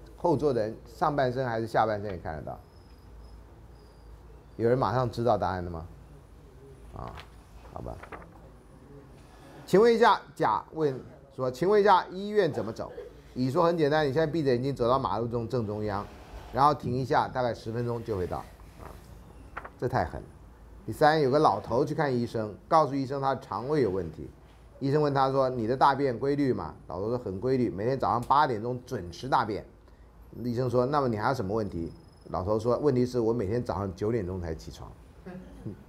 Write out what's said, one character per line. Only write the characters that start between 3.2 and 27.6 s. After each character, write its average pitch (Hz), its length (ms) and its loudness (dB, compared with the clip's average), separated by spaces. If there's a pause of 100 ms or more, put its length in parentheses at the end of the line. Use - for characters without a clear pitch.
有 113 120 2
人 127 100 4
马 110 160 2
上 127 160 0
知 117 140 -4
道 113 120 4
答 90 120 -2
案 92 140 -2
了 87 80 -8
吗？ 80 160 -10 (1080)
啊， 60 160 -10 (600)
好 - 100 -12
吧。 58 120 -10 (1700)
请 180 120 4
问 233 140 8
一 226 60 4
下， 214 200 6 (160)
甲 120 380 0
问 147 260 0 (360)
说 131 160 -2
：“请 170 180 0
问 214 120 6
一 196 40 4
下， 190 260 6
医 190 180 -8
院 202 240 2
怎 107 120 -4
么 110 80 -6
走？” - 180 -8 (480)
乙 127 140 0
说 170 120 4
很 170 140 4
简 147 100 4
单， 151 160 4
你 135 80 0
现 135 60 0
在 160 80 4
闭 156 160 -2
着 135 80 2
眼 120 100 4
睛 135 140 -2
走 117 140 2
到 123 100 4
马 104 200 0
路 120 100 -2
中 117 200 -4
正 120 160 0
中 104 200 -4
央， 101 200 -2 (480)
然 127 120 4
后 147 100 6
停 - 180 -4
一 127 120 -2
下， 120 240 2
大 127 120 -4
概 120 140 0
十 117 160 -10
分 117 160 -4
钟 120 160 -4
就 110 160 -2
会 90 80 0
到。 76 120 -4 (440)
啊， - 80 -16 (880)
这 131 80 -2
太 120 180 0
狠 65 160 -8
了。 50 60 -16 (580)
第 110 80 -8
三， 151 280 6
有 131 100 4
个 139 80 4
老 110 220 6
头 120 240 0
去 151 100 -4
看 143 180 0
医 120 140 0
生， 107 260 -4 (140)
告 160 180 6
诉 139 120 -2
医 135 100 -2
生 139 160 -4
他 135 140 0
肠 113 320 -8
胃 151 120 2
有 101 120 2
问 92 180 -2
题。 73 180 -14 (520)
医 135 100 0
生 151 100 4
问 143 140 2
他 135 160 4
说 135 240 2
：“你 113 140 -2
的 131 80 2
大 143 180 6
便 127 240 0
规 139 160 0
律 139 180 2
吗？” 85 220 -4 (140)
老 78 100 -6
头 104 120 -2
说 123 140 -2
：“很 95 140 -6
规 131 180 0
律， 117 140 2